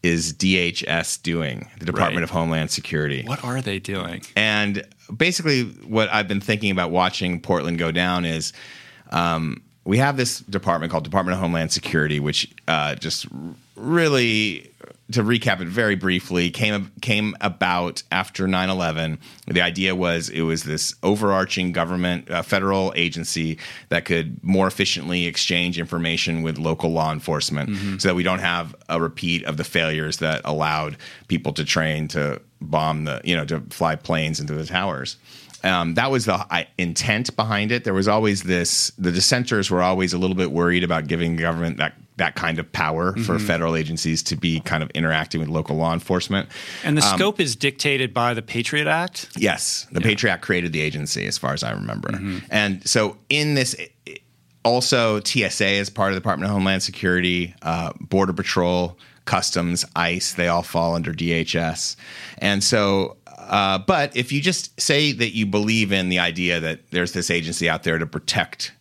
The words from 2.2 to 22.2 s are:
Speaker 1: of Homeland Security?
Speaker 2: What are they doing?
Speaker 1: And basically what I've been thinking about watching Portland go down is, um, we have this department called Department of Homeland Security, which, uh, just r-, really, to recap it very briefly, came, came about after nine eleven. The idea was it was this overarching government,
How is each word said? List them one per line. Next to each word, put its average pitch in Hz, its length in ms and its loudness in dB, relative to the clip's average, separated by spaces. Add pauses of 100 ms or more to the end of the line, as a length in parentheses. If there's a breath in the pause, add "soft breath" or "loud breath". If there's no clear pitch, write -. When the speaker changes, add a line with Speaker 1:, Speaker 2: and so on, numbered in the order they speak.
Speaker 1:
of 85 80 -4
Homeland 80 400 0
Security? 71 560 -4
Speaker 2:
What 131 160 -6
are 127 180 -4
they 101 200 -6
doing? 92 420 -8 (140)
Speaker 1:
And 104 480 2 (300)
basically 151 500 2
what 107 480 -2
I've 104 160 0
been 101 120 0
thinking 107 300 0
about 90 220 0
watching 90 480 0
Portland 85 380 0
go 82 120 0
down 90 340 2
is, 80 280 -4 (580 loud breath)
um, 82 520 0 (220)
we 101 140 2
have 139 180 2
this 123 220 -2
department 85 540 -2
called 80 120 0
Department 90 300 0
of 92 60 -2
Homeland 82 320 0
Security, 76 480 0
which, 73 280 -2 (200)
uh, 73 260 0
just 73 320 -6
r-, 80 280 -12 (220)
really, 120 920 2 (420)
to 117 100 4
recap 110 380 2
it 85 80 -4
very 104 280 2
briefly, 90 540 2
came, 104 400 -2 (120)
came 107 400 0
about 90 680 -2
after 95 380 -2
nine 92 220 2
eleven. 80 480 -2 (280 loud breath)
The 87 140 2
idea 90 340 2
was 85 360 0
it 78 100 -4
was 80 220 0
this 76 400 -4
overarching 95 680 2
government, 87 580 -2